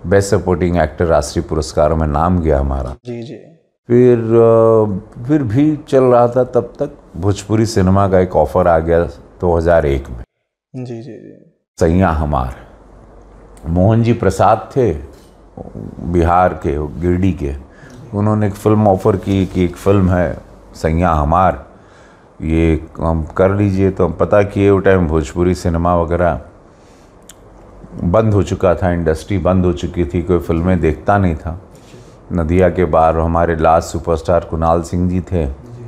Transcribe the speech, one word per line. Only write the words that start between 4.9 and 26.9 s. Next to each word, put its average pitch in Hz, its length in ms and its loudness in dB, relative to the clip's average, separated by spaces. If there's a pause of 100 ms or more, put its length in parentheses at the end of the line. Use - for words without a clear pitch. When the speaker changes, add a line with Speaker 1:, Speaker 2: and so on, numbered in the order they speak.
Speaker 1:
फिर 147 180 0
भी 143 340 0 (120)
चल 131 160 4
रहा 120 240 4
था, 127 160 0
तब 123 340 -2
तक 143 120 -6 (260)
भोजपुरी 104 500 -2
सिनेमा 98 420 2
का 92 100 2
एक 90 180 0
ऑफर 87 320 2
आ 82 100 4
गया 82 260 0 (360)
दो 87 160 0
हज़ार 82 300 2
एक 67 240 -4
में। 58 140 -14 (520)
Speaker 2:
जी, 123 200 -12
जी, 113 60 -14
जी। 104 600 -20 (160)
Speaker 1:
सैयाँ 87 340 2
हमार। 71 400 -4 (1120)
मोहन 98 340 2
जी 117 100 0
प्रसाद 98 640 0
थे, 87 340 -2 (880)
बिहार 87 480 2
के, 73 520 -6
गिरडी 90 320 0
के, 71 220 -6 (600)
उन्होंने 107 320 0
एक 95 80 -4
फिल्म 107 340 2
ऑफर 98 280 2
की 95 300 0
कि 92 180 0
एक 85 120 -4
फिल्म 98 340 2
है 90 260 0 (380)
सैयाँ 80 480 0
हमार, 85 440 0 (760)
ये 80 440 0 (140)
हम 82 240 -2 (120)
कर 95 140 2
लीजिए। 98 400 0
तो 92 160 -2
हम 82 60 -4
पता 101 300 0
किए, 98 280 2
वो 98 80 4
टाइम 92 280 2
भोजपुरी 82 480 0
सिनेमा 87 420 0
वगैरह 85 440 0 (1600)